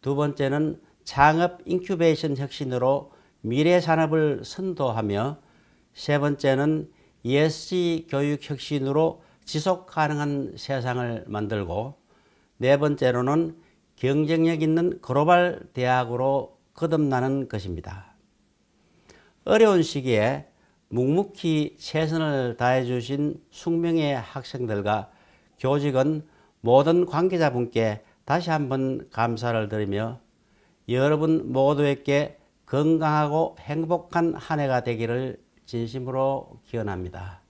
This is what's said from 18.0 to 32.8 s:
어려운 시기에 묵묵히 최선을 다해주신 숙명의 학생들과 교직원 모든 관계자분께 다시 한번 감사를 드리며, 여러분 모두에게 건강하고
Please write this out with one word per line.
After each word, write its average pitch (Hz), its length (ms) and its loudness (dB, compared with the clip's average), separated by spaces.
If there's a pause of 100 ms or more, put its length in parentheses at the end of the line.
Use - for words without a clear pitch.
어려운 208 360 6
시기에 131 680 0 (420)
묵묵히 151 920 0
최선을 151 760 -2
다해주신 127 960 0
숙명의 165 680 0
학생들과 110 960 -4 (480)
교직원 143 680 0 (360)
모든 143 440 6
관계자분께 123 1000 0 (200)
다시 165 280 -2
한번 131 580 -2
감사를 113 580 -2
드리며, 107 520 -4 (680)
여러분 147 640 2
모두에게 143 880 2 (280)
건강하고 151 960 0